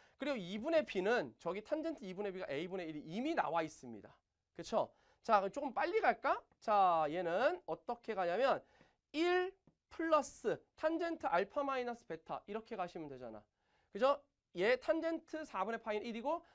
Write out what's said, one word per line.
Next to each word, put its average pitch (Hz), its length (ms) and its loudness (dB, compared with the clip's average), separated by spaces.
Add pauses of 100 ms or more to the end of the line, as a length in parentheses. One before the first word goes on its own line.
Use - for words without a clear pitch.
(160)
그리고 277 200 -2
이분의 220 500 0
B는 190 520 0
저기 185 240 -6
탄젠트 311 400 -4
이분의 190 300 -6
B가 180 160 -8
A분의 170 400 -4
일이 151 120 -8
이미 240 340 -4
나와 165 280 0
있습니다. 117 520 -12 (420)
그쵸? 170 340 0 (320)
자, 214 180 6
그럼 190 120 -2
조금 - 220 -4
빨리 359 260 2
갈까? 302 420 2 (160)
자, 185 520 6
얘는 185 560 2
어떻게 226 480 -6
가냐면 185 500 2 (480)
일 359 420 2 (360)
플러스 294 680 0 (180)
탄젠트 330 500 -2
알파 196 360 0
마이너스 254 440 -4
베타 156 400 -10
이렇게 220 300 -10
가시면 175 320 -8
되잖아. 123 360 -14 (460)
그죠? 262 320 2 (340)
얘 220 200 4
탄젠트 320 680 -2
사분의 220 380 -4
파이는 208 240 -4
일이고 247 360 -4 (120)